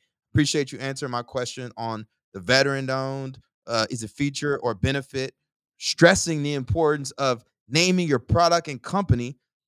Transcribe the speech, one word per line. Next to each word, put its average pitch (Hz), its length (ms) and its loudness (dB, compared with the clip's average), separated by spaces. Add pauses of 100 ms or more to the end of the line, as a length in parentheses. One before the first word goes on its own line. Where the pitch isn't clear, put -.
(320)
appreciate 147 400 2
you 123 80 -12
answering 135 320 -6
my 120 100 -2
question 123 540 -8
on 113 300 -6 (280)
the 98 60 -12
veteran-owned, 135 1000 0 (280)
uh, 113 240 0
is 117 120 -6
it 107 80 -10
feature 143 500 -4
or 117 140 -2
benefit, 135 600 -4 (440)
stressing 170 640 4
the 147 120 -2
importance 147 580 0
of 127 320 -2 (240)
naming 175 400 2
your 135 120 4
product 170 480 2
and 135 140 -10
company 127 560 -2 (300)